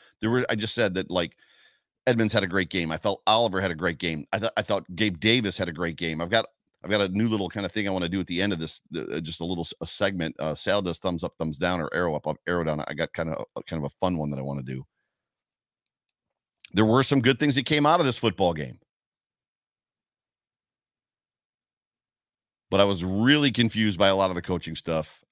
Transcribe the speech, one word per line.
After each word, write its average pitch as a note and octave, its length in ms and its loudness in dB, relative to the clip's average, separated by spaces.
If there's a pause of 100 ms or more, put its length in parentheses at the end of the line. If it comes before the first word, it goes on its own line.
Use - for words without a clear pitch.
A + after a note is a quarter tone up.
(200)
There A2 120 0
were, B2+ 180 2
I A#2 60 2
just G#2+ 200 -4
said G2+ 200 2
that, F#2 140 -2
like, F2 280 -2 (720)
Edmonds A2+ 260 2
had G#2 100 2
a F#2+ 40 -2
great F2+ 220 0
game. E2+ 220 -2
I D#2+ 60 -2
felt - 280 -2
Oliver G#2+ 360 4
had F#2+ 100 0
a E2 40 -4
great E2+ 240 -2
game. D#2+ 340 -4
I G#2 60 -2
thought, G#2+ 180 -2
I G#2+ 60 -2
thought F#2 320 -4
Gabe F#2+ 240 0
Davis A2 380 2
had F2 120 -4
a E2 40 -8
great E2+ 240 -4
game. D#2+ 220 -4
I've E2+ 100 -6
got, A2 160 2 (380)
I've F2+ 80 -4
got G#2 100 4
a G2 80 0
new G#2 180 0
little G#2 220 -2
kind G2+ 160 -6
of F2 60 -6
thing G#2 160 -2
I G2 40 -2
wanna F2+ 160 -2
do F#2 140 -2
at E2+ 60 -4
the F2+ 140 -4
end G2+ 120 0
of E2+ 60 -6
this, D#2 220 -6 (140)
uh, D#2 240 -6
just E2 220 -8
a - 20 -6
little E2+ 220 -4
s-, - 160 -8
a D#2+ 60 -8
segment. F#2+ 520 -2
Uh, D#2 140 -2
Sal G2+ 280 0
does F2 180 -4
thumbs F2 240 -4
up, E2+ 140 -8
thumbs D#2+ 200 -6
down, F2 240 0
or D2+ 120 -4
arrow F2 220 0
up, D2+ 120 -6
up, D2+ 100 -4 (100)
arrow F2 160 0
down. D#2 240 -2
I - 60 -8
got D2+ 200 -4
kinda, D#2+ 220 -4 (220)
uh, - 60 -8
kind D#2+ 200 -6
of C#2+ 80 -6
a - 40 -20
fun F2+ 200 0
one D2+ 140 -4
that C#2 100 -6
I C2+ 40 -8
wanna C#2 200 -8
do. C2 220 -10 (1900)
There G#2 140 4
were B2 180 6
some C#3 160 4
good B2 200 4
things D3 160 2
that C3 100 0
came D3 200 2
out E3 140 6
of D#3+ 60 2
this B2 120 0
football F#2 360 0
game. C#2+ 260 -8 (4000)
But G2 100 4
I G2+ 60 10
was F#2+ 180 0
really B2 480 4
confused G#2+ 460 2
by G2 120 6
a F#2+ 60 4
lot F#2+ 140 4
of F2+ 60 -2
the F2 60 -4
coaching E2+ 340 -4
stuff. - 560 -4